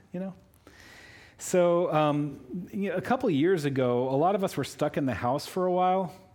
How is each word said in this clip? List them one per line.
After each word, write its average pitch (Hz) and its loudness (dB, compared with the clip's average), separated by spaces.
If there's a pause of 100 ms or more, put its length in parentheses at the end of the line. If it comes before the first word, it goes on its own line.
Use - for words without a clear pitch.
(140)
You 180 -8
know? 185 -10 (1040)
So, 175 2
um, 147 0
you 196 -4
know, 165 -4
a 185 -4
couple 262 0
of 180 2
years 151 2
ago, 127 0
a 135 0
lot 180 2
of 196 -2
us 180 -4
were 143 -2
stuck - -4
in 147 -2
the 117 -2
house 123 -2
for 185 -2
a 180 0
while. 185 0 (220)